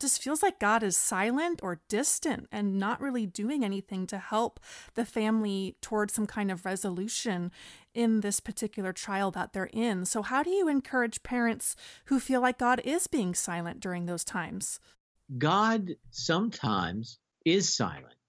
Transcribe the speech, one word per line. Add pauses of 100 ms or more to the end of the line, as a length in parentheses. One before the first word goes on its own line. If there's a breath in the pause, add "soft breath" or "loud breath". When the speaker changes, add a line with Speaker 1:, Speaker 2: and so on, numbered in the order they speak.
Speaker 1:
just
feels
like
God
is
silent
or
distant
and
not
really
doing
anything
to
help (360 loud breath)
the
family
towards
some
kind
of
resolution (400 loud breath)
in
this
particular
trial
that
they're
in.
So
how
do
you
encourage
parents (300 loud breath)
who
feel
like
God
is
being
silent
during
those
times? (580 soft breath)
Speaker 2:
God (180)
sometimes (260)
is
silent. (120)